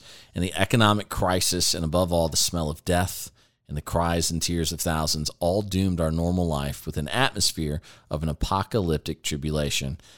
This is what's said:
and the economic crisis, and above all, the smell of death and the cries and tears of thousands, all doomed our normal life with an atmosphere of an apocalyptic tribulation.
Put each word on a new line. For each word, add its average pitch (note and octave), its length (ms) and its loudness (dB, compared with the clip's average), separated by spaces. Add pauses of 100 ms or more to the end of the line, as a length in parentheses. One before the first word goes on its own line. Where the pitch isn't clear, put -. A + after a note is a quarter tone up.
(360)
and F2+ 80 0
the F2+ 120 -2
economic G#2 520 4
crisis, F2+ 680 2
and E2+ 120 -2
above F2 260 2
all, E2 160 4
the D#2 80 -2
smell E2 340 0
of D2+ 140 -8
death - 480 -2 (380)
and D2 80 -6
the D2 40 -6
cries E2+ 480 0
and E2 120 -2
tears E2+ 320 0
of D#2 80 -8
thousands, D#2 580 0
all F#2 220 2
doomed F#2+ 400 0
our D#2+ 100 2
normal F2 340 2
life C#2+ 400 -2
with D#2 120 -6
an D2 100 -4
atmosphere E2 720 -2 (280)
of D#2 140 -2
an D#2+ 40 0
apocalyptic E2+ 960 -2
tribulation. D2 760 -2 (200)